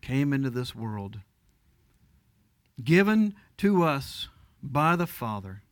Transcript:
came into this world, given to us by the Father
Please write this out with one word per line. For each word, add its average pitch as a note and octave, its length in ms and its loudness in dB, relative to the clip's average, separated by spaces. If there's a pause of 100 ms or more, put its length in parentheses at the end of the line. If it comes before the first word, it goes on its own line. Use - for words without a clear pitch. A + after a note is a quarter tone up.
came C#3 320 0
into C3+ 160 0
this B2 260 -6
world, G#2+ 460 -8 (1600)
given G3+ 500 4 (240)
to G3 260 4
us C#3 440 -2 (340)
by D3+ 360 2
the E3+ 100 -2
Father G2+ 640 -8